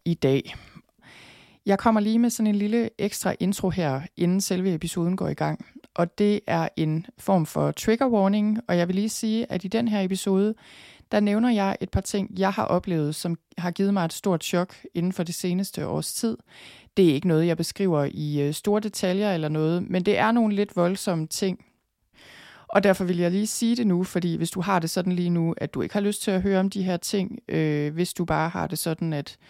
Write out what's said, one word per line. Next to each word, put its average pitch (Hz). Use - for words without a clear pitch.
i 165
dag. 139
Jeg 196
kommer 220
lige 220
med 240
sådan 220
en 208
lille 220
ekstra -
intro 185
her, 151
inden 180
selve 185
episoden 170
går 180
i 147
gang. 156
Og 170
det 208
er 165
en 156
form 180
for 147
trigger 226
warning, 214
og 180
jeg 170
vil 185
lige 208
sige, 226
at 180
i 190
den 226
her 214
episode, 190
der 214
nævner 208
jeg 196
et 190
par 196
ting, 190
jeg 190
har -
oplevet, 165
som 170
har 175
givet 196
mig 180
et 160
stort 180
chok 180
inden 180
for 180
det 165
seneste 180
års -
tid. 226
Det 185
er 143
ikke 156
noget, 165
jeg 165
beskriver 165
i, 147
øh, 143
store 208
detaljer 202
eller 156
noget, 160
men 180
det 202
er 220
nogle 226
lidt 202
voldsomme 175
ting. -
Og 202
derfor 190
vil 180
jeg 175
lige 208
sige 233
det 233
nu, 180
fordi 175
hvis 165
du 185
har 185
det 165
sådan 180
lige 175
nu, 165
at -
du -
ikke -
har 208
lyst 208
til 208
at 185
høre 196
om 190
de 196
her 185
ting, -
øh, 151
hvis 175
du 175
bare 160
har 170
det 170
sådan, 160
at, -